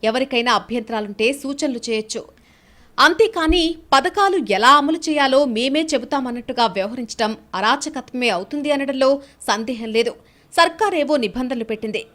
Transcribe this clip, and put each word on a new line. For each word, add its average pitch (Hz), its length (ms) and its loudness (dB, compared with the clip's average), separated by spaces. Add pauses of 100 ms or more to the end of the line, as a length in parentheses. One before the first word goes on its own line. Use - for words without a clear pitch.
(100)
ఎవరికైనా 247 500 0
అభ్యంతరాలుంటే 220 680 -4 (140)
సూచనలు 277 460 -6
చేయొచ్చు, 220 340 -6 (840)
అంతేకాని 349 560 4 (320)
పథకాలు 370 440 4 (200)
ఎలా 233 220 8
అమలు 311 280 0
చేయాలో 277 320 4 (180)
మేమే 269 260 0 (100)
చెబుతామన్నట్టుగా 247 720 -2 (120)
వ్యవహరించడం 220 540 -4 (280)
అరాచకత్వమే 247 800 -2
అవుతుంది 285 380 -6
అనడంలో 269 340 0 (400)
సందేహం 226 480 -4
లేదు. 226 160 0 (400)
సర్కారేవో 339 640 2 (100)
నిబంధనలు 240 460 -6
పెట్టింది 214 320 -6 (120)